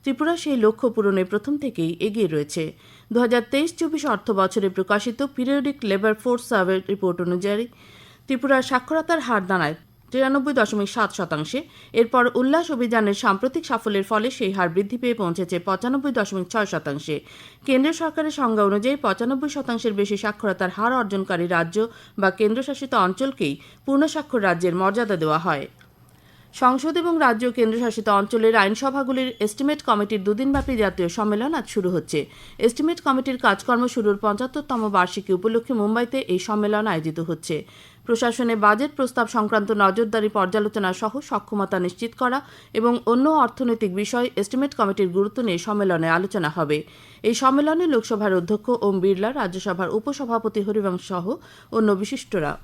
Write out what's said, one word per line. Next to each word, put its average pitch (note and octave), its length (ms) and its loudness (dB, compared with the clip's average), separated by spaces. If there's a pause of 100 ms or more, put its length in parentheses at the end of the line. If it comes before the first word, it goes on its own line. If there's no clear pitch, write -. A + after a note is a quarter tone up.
ত্রিপুরা D4+ 340 0
সেই D4 200 -2
লক্ষ্য A3 340 2
পূরণে G3 340 2
প্রথম G#3+ 340 -2
থেকেই E3+ 420 -4
এগিয়ে G#3+ 260 0
রয়েছে। D#3 460 -4 (400)
দু A#3 80 4
হাজার A#3+ 300 4
তেইশ D4+ 260 0
চব্বিশ D4+ 300 -2
অর্থ A3+ 240 -2
বছরে F#3+ 380 2
প্রকাশিত G#3 540 -2
পিরিয়ডিক C#4 640 -2
লেবার G3+ 300 2
ফোর্স A#3+ 340 -2
সার্ভে F#3+ 400 2
রিপোর্ট F#3+ 320 -2
অনুযায়ী F#3+ 460 -2 (600)
ত্রিপুরার C4 360 2
সাক্ষরতার D#4 580 0
হার A3+ 260 -2
দাঁড়ায় E3+ 280 0 (360)
তিরানব্বই C4+ 420 2
দশমিক G#3 360 2
সাত G#3+ 240 -2
শতাংশে। E3+ 500 -4 (300)
এরপর A#3+ 420 4
উল্লাস D4+ 360 2
অভিযানের A3+ 440 2
সাম্প্রতিক B3+ 520 0
সাফল্যের G#3+ 360 -2
ফলে G#3+ 280 0
সেই G3 220 -4
হার F#3 160 0
বৃদ্ধি G3+ 280 -2
পেয়ে A#3+ 180 0
পৌঁছেছে F3 440 -2
পঁচানব্বই B3 540 -2
দশমিক G3 360 -2
ছয় G#3+ 180 0
শতাংশে। D3+ 540 -6 (460)
কেন্দ্রীয় C4+ 260 2
সরকারের D#4 380 -4
সংজ্ঞা A3+ 340 2
অনুযায়ী G#3 320 2
পঁচানব্বই B3+ 520 -2
শতাংশের A#3+ 440 -4
বেশি G3+ 240 0
সাক্ষরতার G#3 540 -2
হার A3 220 0
অর্জনকারী F#3+ 540 -2
রাজ্য F3 420 0 (300)
বা G3 120 4
কেন্দ্রশাসিত B3+ 640 -2
অঞ্চলকেই F#3+ 640 0 (300)
পূর্ণ C#4 200 4
স্বাক্ষর D4 360 -2
রাজ্যের F3 320 2
মর্যাদা G3+ 420 0
দেওয়া D#3 220 2
হয়। D#3+ 300 -2 (840)
সংসদ C4+ 420 2
এবং E4+ 220 0
রাজ্য B3 320 2
কেন্দ্রশাসিত A3+ 580 0
অঞ্চলের A3 480 4
আইনসভাগুলির B3+ 840 0
এস্টিমেট C#4 420 -2
কমিটির G#3 420 0
দুদিনব্যাপী C4 520 0
জাতীয় F#3 320 0
সম্মেলন G#3+ 460 -2
আজ C4 140 -6
শুরু F3+ 220 -2
হচ্ছে। D#3 360 -2 (320)
এস্টিমেট C#4+ 420 0
কমিটির C4 380 -2
কাজকর্ম A#3+ 480 2
শুরুর G#3 300 0
পঁচাত্তরতম A3+ 720 -2
বার্ষিকী F#3+ 440 0
উপলক্ষে A3+ 420 0
মুম্বাইতে A#3 440 0
এই F3+ 200 -2
সম্মেলন G#3 480 0
আয়োজিত D#3+ 340 -2
হচ্ছে। E3 440 -6 (400)
প্রশাসনে A#3 520 0
বাজেট G#3+ 400 4
প্রস্তাব B3 320 0
সংক্রান্ত G#3+ 480 0
নজরদারি G#3+ 520 2
পর্যালোচনা G#3 640 0
সহ A3 280 -4
সক্ষমতা G3+ 580 -4
নিশ্চিত F3+ 400 -4
করা B3+ 240 0 (320)
এবং A#3 320 2
অন্য B3 220 4
অর্থনৈতিক A#3+ 680 2
বিষয় A#3+ 420 -2
এস্টিমেট C4 380 -2
কমিটির G3 340 2
গুরুত্ব G3+ 340 0
নিয়ে F#3 160 0
সম্মেলনে F#3 500 0
আলোচনা F3+ 400 0
হবে। D3+ 340 0 (400)
এই A3+ 120 2
সম্মেলনে D4 520 2
লোকসভার A3 480 0
অধ্যক্ষ G#3 360 0 (120)
ওম G3 180 2
বিড়লা, G3 320 2
রাজ্যসভার F#3+ 580 -4
উপসভাপতি A3+ 720 -2
হরিবংশ G3 460 -2
সহ F#3+ 280 -4 (360)
অন্য G#3+ 200 4
বিশিষ্টরা F#3+ 720 -4